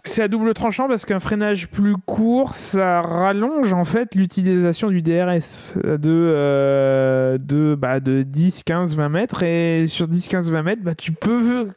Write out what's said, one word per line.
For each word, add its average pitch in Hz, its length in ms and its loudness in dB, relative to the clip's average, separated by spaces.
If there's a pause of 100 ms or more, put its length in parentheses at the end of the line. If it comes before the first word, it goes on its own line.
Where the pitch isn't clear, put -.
c'est - 200 -2
à 208 40 0
double 220 260 0
tranchant 233 340 -2
parce 240 180 -2
qu'un 196 140 -2
freinage 208 480 -2
plus 202 300 2
court, 240 580 0
ça 180 460 0
rallonge 196 720 0
en 175 120 2
fait 220 300 -2
l'utilisation 185 760 2
du 180 120 2
D 170 220 2
R 180 60 0
S - 540 -4
de, 151 220 0
euh, 139 1300 2
de, 147 380 2
bah, 135 240 -2
de 135 240 0
dix, 156 400 0
quinze, 170 320 -2
vingt 147 140 0
mètres. 185 340 -2
Et 165 440 2
sur 165 200 -2
dix, 175 200 -2
quinze, 175 240 -2
vingt 160 120 0
mètres, 208 200 -2
bah, 170 120 -4
tu - 160 -8
peux 233 640 0